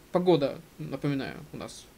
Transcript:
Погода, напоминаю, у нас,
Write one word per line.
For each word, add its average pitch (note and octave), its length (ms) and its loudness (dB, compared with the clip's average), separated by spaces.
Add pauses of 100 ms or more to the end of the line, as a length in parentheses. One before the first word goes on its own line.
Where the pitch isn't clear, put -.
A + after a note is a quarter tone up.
(120)
Погода, F3 460 4 (220)
напоминаю, C#3 560 -4 (180)
у C3 40 -12
нас, - 280 -12 (120)